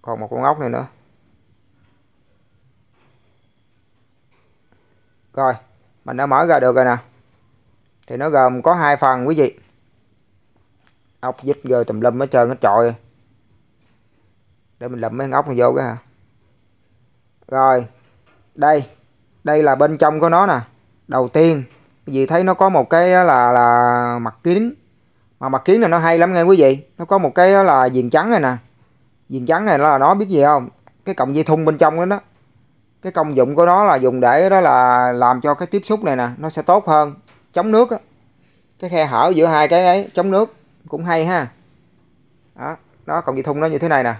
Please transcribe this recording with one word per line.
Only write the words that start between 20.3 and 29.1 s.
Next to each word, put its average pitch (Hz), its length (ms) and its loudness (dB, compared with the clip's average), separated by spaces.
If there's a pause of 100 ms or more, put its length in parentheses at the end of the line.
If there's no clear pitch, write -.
nè. 147 140 -2 (480)
Đầu 127 200 -2
tiên, 156 360 2 (420)
quý 151 60 -12
vị 135 140 -2
thấy 165 180 0
nó 185 100 0
có 190 140 2
một 156 220 0
cái 175 240 2
á 180 100 4
là, 123 280 2
là 120 680 2
mặt 113 240 -8
kiến. 214 320 -2 (680)
Mà 135 80 -6
mặt 131 160 -2
kiến 208 160 2
này 196 100 2
nó 170 80 2
hay 165 200 0
lắm 180 160 2
nghe 170 80 2
quý 185 180 4
vị. 139 260 2 (120)
Nó 170 60 -12
có 196 140 0
một 156 160 -2
cái 185 200 4
á 196 80 4
là 135 300 2
viền 123 180 -2
trắng 165 200 0
này 214 100 0
nè. 127 160 -2 (760)